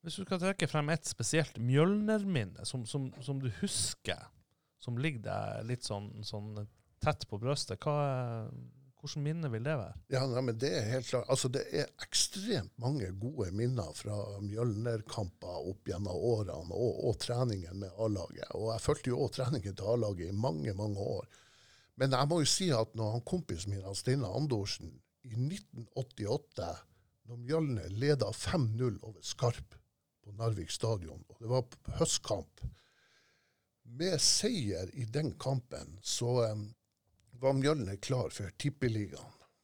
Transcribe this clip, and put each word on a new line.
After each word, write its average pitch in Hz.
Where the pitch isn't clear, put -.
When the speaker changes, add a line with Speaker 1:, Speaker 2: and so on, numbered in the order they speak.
Speaker 1:
Hvis 165
du 190
skal 185
trekke 190
frem 147
et 165
spesielt -
Mjølner-minne 170
som, 127
som, 135
som 139
du 131
husker, -
som 120
ligger 131
deg 104
litt 123
sånn, 104
sånn 107
tett -
på 101
brøstet, 139
hva, 147
hvordan 147
minne 160
vil 113
det 156
være? 113
Speaker 2:
Ja, 127
nei, 123
men 110
det 139
er 110
helt 127
klart. 123
Altså, 131
det 139
er 147
ekstremt 190
mange 120
gode 117
minner 120
fra 107
Mjølner-kamper 107
opp -
gjennom 92
årene, 92
og, 120
og 101
treningen 98
med 92
A-laget. 104
Og 110
jeg -
fulgte 147
jo 135
også -
treningen 107
til 104
A-laget 98
i 98
mange, 143
mange 104
år. -
Men 135
jeg 135
må 170
jo 131
si 185
at 113
når 110
han 120
kompisen 101
min, 95
han 98
Steinar 127
Andorsen, 104
i 110
nitten 123
åttiåtte, 107
når 120
Mjølner 131
ledet 127
fem 127
null 120
over -
Skarp -
på 104
Narvik 110
stadion, 107
og -
det 113
var 127
p-, -
høstkamp, -
med 170
seier 101
i 123
den 131
kampen, 120
så, 120
em, 107
var 135
Mjølner 135
klar 123
for 95
tippeligaen. 110